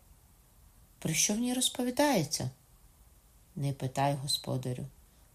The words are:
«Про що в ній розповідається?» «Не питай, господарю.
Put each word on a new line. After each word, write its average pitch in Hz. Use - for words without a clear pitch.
«Про 156
що 208
в 214
ній 247
розповідається?» 247
«Не 139
питай, 139
господарю. 127